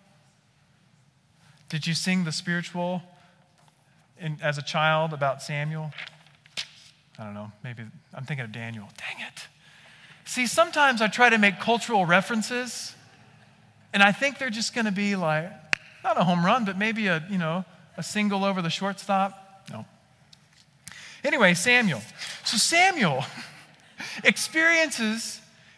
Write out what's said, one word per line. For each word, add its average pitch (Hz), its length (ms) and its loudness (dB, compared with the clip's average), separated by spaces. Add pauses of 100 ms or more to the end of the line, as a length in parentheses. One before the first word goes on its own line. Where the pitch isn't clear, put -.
(1700)
Did 156 160 -4
you 165 80 0
sing 185 300 0
the 156 80 -2
spiritual 175 720 -4 (1160)
in, 156 220 -6
as 147 160 0
a 147 40 -6
child 156 520 2
about 139 280 -2
Samuel? 151 500 -6 (1300)
I 117 60 -14
don't 104 100 -12
know, 104 180 -12 (120)
maybe 120 200 -12 (300)
I'm 135 120 -12
thinking 135 200 -8
of 110 60 -14
Daniel. 113 360 -12 (100)
Dang - 280 -14
it. - 220 -18 (760)
See, 247 220 -2
sometimes 294 540 4
I 220 60 2
try 240 220 6
to 226 80 4
make 202 220 4
cultural 220 460 0
references, 226 880 0 (1000)
and 202 100 6
I 202 80 6
think 269 260 -2
they're 262 120 -6
just 220 240 -6
gonna 226 180 0
be 202 240 -2
like, 160 360 -2 (520)
not 330 160 0
a 190 40 6
home 175 220 4
run, 226 200 4
but 190 120 -4
maybe 214 300 -2
a, 160 220 0
you 202 80 -2
know, 170 280 -2 (320)
a 170 60 -8
single 202 420 0
over 190 160 0
the 165 80 -2
shortstop. 196 1000 -4
No. 220 140 -12 (1400)
Anyway, 254 320 6
Samuel. 214 460 4 (420)
So - 140 -2
Samuel 294 680 4 (480)
<laughs> - 500 -14
experiences 302 1160 0 (360)